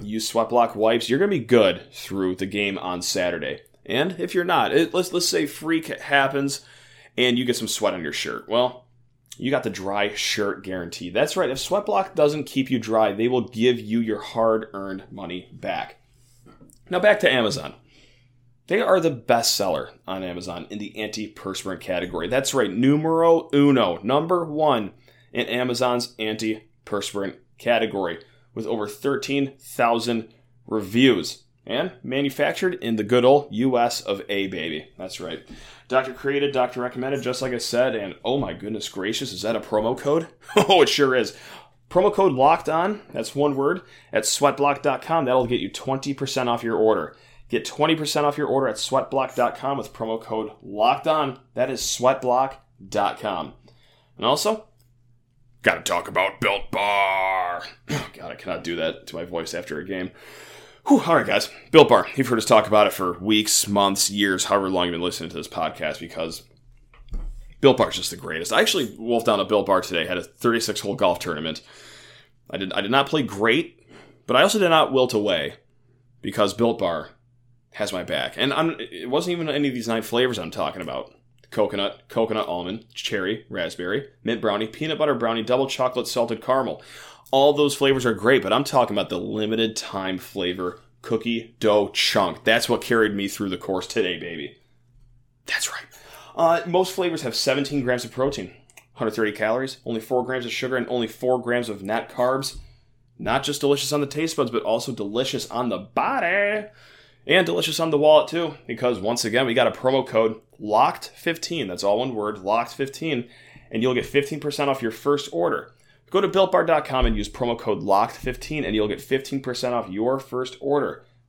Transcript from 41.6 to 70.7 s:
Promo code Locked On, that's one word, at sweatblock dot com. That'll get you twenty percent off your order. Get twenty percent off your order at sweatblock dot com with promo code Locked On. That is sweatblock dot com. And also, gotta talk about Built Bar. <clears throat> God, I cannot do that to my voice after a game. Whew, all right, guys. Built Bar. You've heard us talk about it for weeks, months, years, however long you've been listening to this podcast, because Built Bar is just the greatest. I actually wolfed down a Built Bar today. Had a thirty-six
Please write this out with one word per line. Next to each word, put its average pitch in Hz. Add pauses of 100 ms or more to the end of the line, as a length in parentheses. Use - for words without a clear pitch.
Promo 202
code 190
Locked 139
On, 175 (100)
that's 113
one 143
word, 151 (300)
at 110
sweatblock 143
dot 131
com. 165
That'll 127
get 117
you 95
twenty 135
percent 131
off 120
your 113
order. 101 (320)
Get 117
twenty 156
percent 151
off 143
your 147
order 135
at 107
sweatblock 131
dot 120
com 139
with 113
promo 113
code 110 (100)
Locked 113
On. 151 (140)
That 127
is 127
sweatblock 127 (340)
dot 101
com. 87 (640)
And -
also, 151 (920)
gotta 85
talk 87
about 95
Built 101
Bar. 95 (140)
<clears throat> -
God, 135
I -
cannot 82
do 85
that 80
to 82
my 85
voice 85
after 78
a 78
game. 92 (760)
Whew, 285
all 165
right, 131
guys. - (200)
Built 156
Bar. 107
You've 131
heard 120
us 110
talk 110
about 107
it 92
for 90
weeks, 107
months, 101
years, 101
however 98
long 90
you've 87
been 85
listening 85
to 82
this 78
podcast, 78
because 82 (1160)
Built 131
Bar 107
is -
just -
the 85
greatest. 80
I 135
actually 120
wolfed 117
down 104
a 95
Built 104
Bar 92
today. 82
Had 90
a 85
thirty-six 117